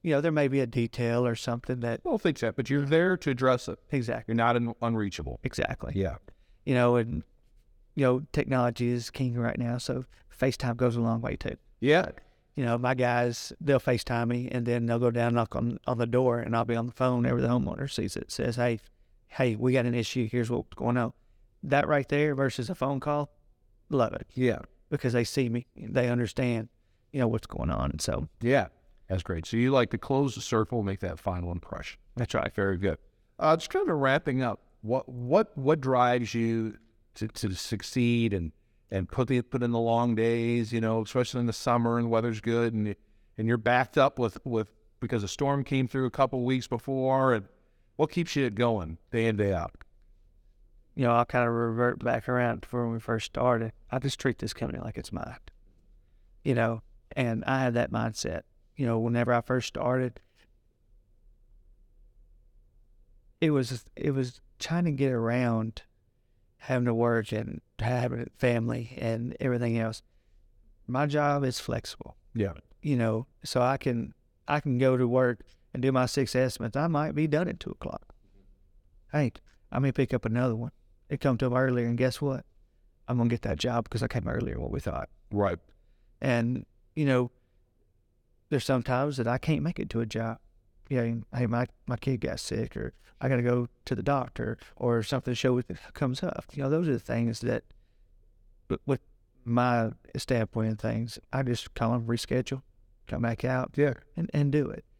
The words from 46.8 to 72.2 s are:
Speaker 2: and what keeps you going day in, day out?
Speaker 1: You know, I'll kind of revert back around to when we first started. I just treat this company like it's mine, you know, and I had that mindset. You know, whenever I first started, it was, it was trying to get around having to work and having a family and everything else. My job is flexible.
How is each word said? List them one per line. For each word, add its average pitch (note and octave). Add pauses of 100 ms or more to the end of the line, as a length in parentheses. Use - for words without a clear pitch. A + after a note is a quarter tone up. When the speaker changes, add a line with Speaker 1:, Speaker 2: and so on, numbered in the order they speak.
Speaker 2:
and G2 (520)
what D#3
keeps -
you C3+
going G#2 (140)
day A2+
in, G#2+
day G2+
out? E2 (1200)
Speaker 1:
You C3
know, A#2
I'll A#2+
kind B2
of A#2
revert A#2
back A#2+
around B2
to -
when A#2
we A2+
first A2+
started. A#2+ (200)
I C3
just C#3
treat B2+
this A2+
company -
like -
it's -
mine, - (1040)
you C3+
know, A#2 (340)
and A#2
I C3
had B2
that -
mindset. A2+ (340)
You C3
know, A2+
whenever A#2
I A#2+
first B2+
started, B2+ (3250)
it D#3+
was, B2+ (100)
it D3+
was C3 (180)
trying F3
to D#3+
get C3+
around A2+ (720)
having B2+
to A#2
work A#2
and G#2+ (200)
having B2
a - (120)
family A#2
and A#2
everything A#2+
else. A2+ (840)
My C3
job D3
is B2+
flexible. - (180)